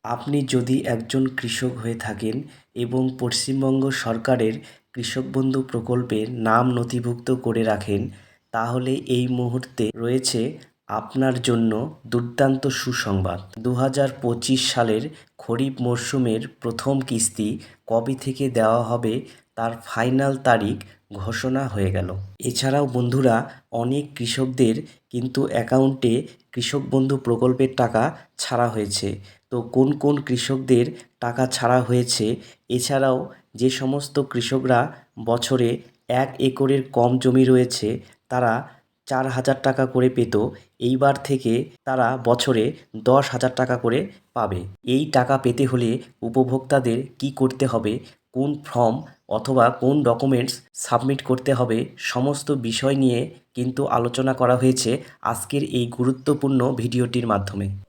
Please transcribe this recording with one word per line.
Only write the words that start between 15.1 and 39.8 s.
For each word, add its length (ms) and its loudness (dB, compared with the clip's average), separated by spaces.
খরিফ 440 -2
মরশুমের 600 0
প্রথম 420 -2
কিস্তি 480 -2
কবে 280 0
থেকে 340 -4
দেওয়া 340 4
হবে, 300 -2
তার 160 -4
ফাইনাল 580 0
তারিখ 360 2
ঘোষণা 520 -2
হয়ে 240 0
গেল। 180 -2
এছাড়াও 460 0
বন্ধুরা, 480 2
অনেক 400 -2
কৃষকদের 640 0
কিন্তু 360 -4
অ্যাকাউন্টে 680 2
কৃষক 380 -4
বন্ধু 280 2
প্রকল্পের 580 2
টাকা 280 2
ছাড়া 280 0
হয়েছে। 400 -4
তো 100 -4
কোন 180 4
কোন 220 2
কৃষকদের 640 2
টাকা 280 -2
ছাড়া 340 2
হয়েছে, 440 0
এছাড়াও 480 2
যে 160 2
সমস্ত 440 -4
কৃষকরা 500 2
বছরে 440 2
এক 160 0
একরের 420 2
কম 280 4
জমি 260 4
রয়েছে, 420 2
তারা 240 2
চার 220 -2
হাজার 340 0
টাকা 220 2